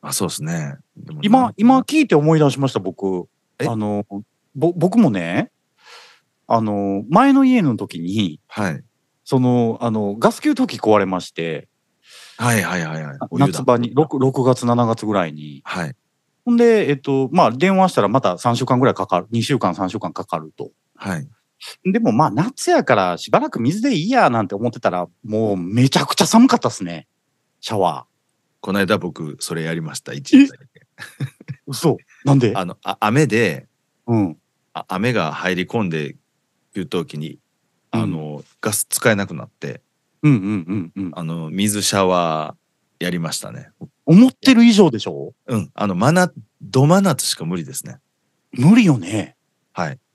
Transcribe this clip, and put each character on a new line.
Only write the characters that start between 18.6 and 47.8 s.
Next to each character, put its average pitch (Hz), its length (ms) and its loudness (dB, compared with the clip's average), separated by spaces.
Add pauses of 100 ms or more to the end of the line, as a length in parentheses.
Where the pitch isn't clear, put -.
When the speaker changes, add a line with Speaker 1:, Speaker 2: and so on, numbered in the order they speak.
Speaker 2:
間 127 120 2
ぐ 127 60 2
ら 113 80 4
い - 20 0
か 92 120 -4
か 90 140 0
る、 - 100 -10
二 117 120 0
週 127 160 -2
間、 90 160 0
三 92 140 -4
週 104 100 -6
間 85 140 -8
か 90 140 -10
か 82 120 -6
る 78 160 -14
と。 - 180 -14 (240)
Speaker 1:
は 95 200 -8
い。 76 100 -10 (640)
Speaker 2:
で 196 80 0
も、 233 140 2
ま 214 140 2
あ、 123 40 -2
夏 175 380 -4
や 330 160 2
か 131 100 2
ら 90 220 0
し - 140 -10
ば 190 100 4
ら 302 80 -4
く - 100 -8
水 147 220 0
で 262 140 0
い 151 80 0
い 196 80 -4
や 233 180 4
な 117 140 0
ん 98 60 -4
て 104 60 -10
思 110 140 -4
っ - 20 -2
て 117 100 -14
た 101 100 0
ら、 87 180 -4 (160)
も 107 300 -2
う - 20 -4
め 101 320 2
ち - 80 0
ゃ 160 80 0
く - 100 -6
ち - 60 0
ゃ - 60 4
寒 233 200 6
か - 100 4
っ - 20 2
た - 100 -2
っ - 40 -4
す - 120 -10
ね、 85 220 -10 (540)
シ - 120 -10
ャ 110 40 -4
ワ 82 260 0
ー。 - 120 -20 (460)
Speaker 1:
こ 95 120 -6
の 101 80 0
間 98 180 0
僕、 82 420 -10
そ - 140 -8
れ 80 80 -6
や 82 120 -6
り 82 60 -8
ま 78 140 -10
し - 60 -10
た、 - 120 -14
一 - 240 2
日 269 120 8
だ - 100 -14
け。 - 60 -20 (100)
Speaker 2:
え？ - 920 -14
嘘。 135 300 0 (280)
な 139 100 6
ん 139 40 6
で？ 117 160 2
Speaker 1:
あ 95 100 -2
の、 87 180 -10
あ、 - 180 -4
雨 123 260 2
で、 104 420 0 (380)
Speaker 2:
う 117 100 2
ん。 92 200 0 (360)
Speaker 1:
あ、 - 160 -10
雨 101 240 -2
が 85 200 -2
入 92 220 -4
り 90 120 -4
込 117 180 -4
ん 92 40 -4
で、 76 280 -6 (580)
給 87 180 -8
湯 87 120 -4
器 - 140 -14
に、 76 200 -12 (540)
Speaker 2:
う 113 60 -2
ん。 - 40 0
Speaker 1:
あ 107 40 -2
の、 78 360 -8 (180)
ガ 113 120 -4
ス - 140 -6
使 - 240 0
え 110 40 4
な 101 120 -4
く 85 80 -12
な 78 100 -12
っ - 40 -20
て、 - 320 -14 (420)
Speaker 2:
う 151 60 4
ん、 147 40 6
う - 40 6
ん、 95 600 -6
う 98 40 -10
ん、 98 40 -6
う 90 60 -8
ん。 - 40 -16
Speaker 1:
あ 90 80 -12
の、 80 280 -8
水 101 320 -2
シ - 120 -2
ャ 101 60 2
ワ 85 560 0 (440)
ー 85 40 -6
や 90 60 -4
り 90 80 -4
ま 82 140 -6
し - 60 -8
た - 140 -14
ね。 - 160 -18 (380)
Speaker 2:
思 202 220 8
っ 254 40 0
て - 220 2
る 226 100 8
以 233 80 8
上 196 180 6
で 117 80 -4
し - 100 -8
ょ？ 73 260 -10 (120)
Speaker 1:
う 117 100 -4
ん。 95 180 -4
あ 104 120 -4
の、 95 80 -2
真 113 180 2
夏、 180 220 2 (280)
ど 131 240 2
真 185 160 6
夏 185 220 0
し - 100 -4
か - 100 -10
無 87 120 -4
理 82 80 -6
で 67 100 -18
す - 120 -12